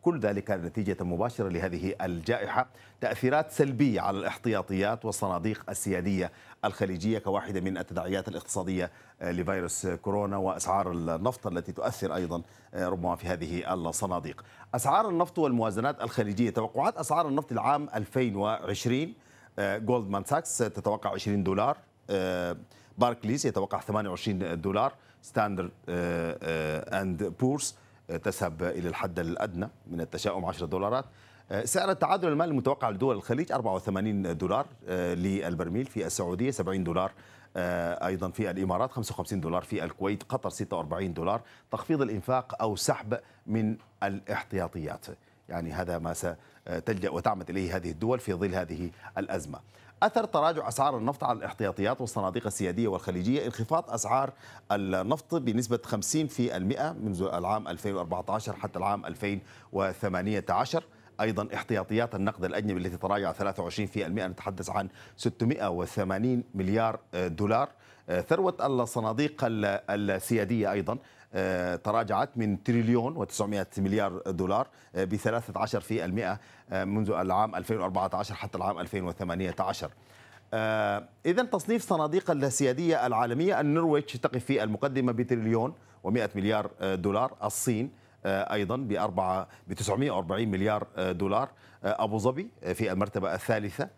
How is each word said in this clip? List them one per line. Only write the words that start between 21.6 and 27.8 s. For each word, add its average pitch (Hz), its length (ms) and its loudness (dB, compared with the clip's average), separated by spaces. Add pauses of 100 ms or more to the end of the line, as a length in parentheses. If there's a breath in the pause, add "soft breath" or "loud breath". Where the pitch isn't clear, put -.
آه، 90 480 0 (400 loud breath)
باركليز 120 500 2
يتوقع 98 320 0
ثمانية 104 300 -2
وعشرين 90 520 -2
دولار، 101 320 2 (280 soft breath)
ستاندرد، 98 500 -2 (180)
آه، 85 540 0
آه، 78 580 -2
أند 92 220 -2
بورس، 127 520 0 (340 soft breath)